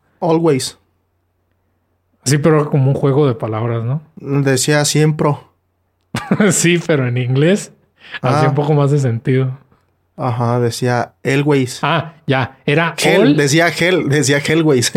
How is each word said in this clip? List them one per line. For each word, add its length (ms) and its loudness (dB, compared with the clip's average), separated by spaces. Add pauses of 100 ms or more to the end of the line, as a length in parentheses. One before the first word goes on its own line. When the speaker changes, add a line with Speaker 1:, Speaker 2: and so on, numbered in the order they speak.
(200)
Speaker 1:
Always. 580 0 (1500)
Speaker 2:
Sí, 120 0
pero 320 2
como 220 2
un 40 2
juego 340 2
de 60 0
palabras, 480 -4
¿no? 200 -4 (400)
Speaker 1:
Decía 420 0
siempre. 460 0 (840)
Speaker 2:
<laughs> 380 0
Sí, 360 2
pero 220 0
en 80 -4
inglés 560 0 (480)
hacía 260 2
Speaker 1:
Ah. 40 2
Speaker 2:
un 40 0
poco 200 0
más 160 2
de 80 2
sentido. 600 -2 (640)
Speaker 1:
Ajá, 380 0
decía 600 -2
Elways. 600 0
Speaker 2:
Ah, 340 -2 (100)
ya, 400 -2
era 360 0
Speaker 1:
Hell, 200 2
Speaker 2:
all. 160 4
Speaker 1:
decía 300 2
Hell, 420 0
decía 280 0
Hellways. 580 0